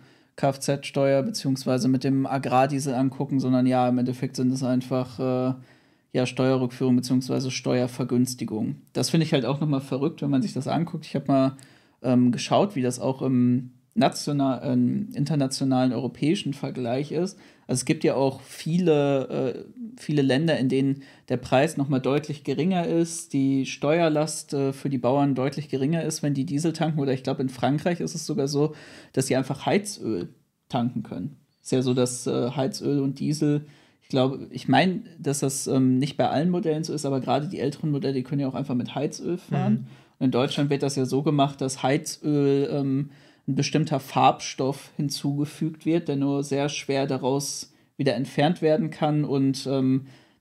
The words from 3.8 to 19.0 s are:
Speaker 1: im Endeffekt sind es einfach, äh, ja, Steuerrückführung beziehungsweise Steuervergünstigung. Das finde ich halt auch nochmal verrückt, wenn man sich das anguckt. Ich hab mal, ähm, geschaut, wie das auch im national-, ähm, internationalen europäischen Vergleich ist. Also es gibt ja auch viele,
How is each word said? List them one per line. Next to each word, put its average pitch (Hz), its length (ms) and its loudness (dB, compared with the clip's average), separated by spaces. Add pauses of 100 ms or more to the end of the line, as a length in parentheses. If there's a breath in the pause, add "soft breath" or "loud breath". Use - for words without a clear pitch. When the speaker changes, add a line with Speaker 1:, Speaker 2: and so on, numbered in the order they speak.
Speaker 1:
im 123 120 2
Endeffekt 127 380 -2
sind 127 140 2
es 127 120 -2
einfach, 127 560 -2
äh, 127 360 0 (600 loud breath)
ja, 127 120 2
Steuerrückführung 127 680 2
beziehungsweise 131 540 0
Steuervergünstigung. 123 1300 -2 (180)
Das 127 160 0
finde 160 160 4
ich 156 80 0
halt 135 100 2
auch 139 160 -2
nochmal 147 220 0
verrückt, 143 400 -4
wenn 143 80 -2
man 135 100 4
sich 107 140 -2
das 139 140 -4
anguckt. 156 360 -2
Ich - 100 -12
hab 147 140 -2
mal, 139 280 2 (460 loud breath)
ähm, 123 300 4
geschaut, - 440 2
wie 131 60 0
das 123 160 -2
auch 131 220 -2
im 127 520 2 (220)
national-, 139 680 0
ähm, 127 500 0
internationalen 135 800 0
europäischen 135 640 -2
Vergleich 135 580 -4
ist. 180 260 -4 (280 loud breath)
Also 127 140 -2
es - 40 -8
gibt 156 200 0
ja 151 100 4
auch 131 260 0
viele, 147 880 2